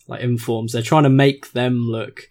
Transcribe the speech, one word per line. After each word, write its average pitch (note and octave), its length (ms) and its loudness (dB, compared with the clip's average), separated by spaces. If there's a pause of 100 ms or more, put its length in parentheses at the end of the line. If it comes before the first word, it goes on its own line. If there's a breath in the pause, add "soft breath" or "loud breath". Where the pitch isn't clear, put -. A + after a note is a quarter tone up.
like, - 140 -10
informs, A#2 540 -4
they're A#2 80 -2
trying D3+ 220 4
to C#3 40 4
make C3+ 440 2
them B2 360 -2
look A2+ 420 -10